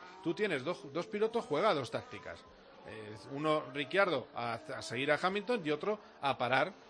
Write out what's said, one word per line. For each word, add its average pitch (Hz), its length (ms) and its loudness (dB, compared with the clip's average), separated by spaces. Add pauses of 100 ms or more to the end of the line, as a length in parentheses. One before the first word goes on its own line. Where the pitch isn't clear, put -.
(220)
Tú 165 120 0
tienes 170 300 0
dos, 156 280 -4
dos 165 140 -2
pilotos, 220 380 0
juega 185 300 4
dos 131 160 -2
tácticas. 95 500 -8 (480)
Eh, 107 260 -12 (180)
uno, 151 300 2 (100)
Ricciardo, 147 640 2
a, 117 200 -2 (220)
a 113 60 -8
seguir 135 300 0
a 143 100 6
Hamilton 202 420 0
y 147 60 0
otro 185 280 0 (220)
a 139 180 2
parar. 131 340 4 (160)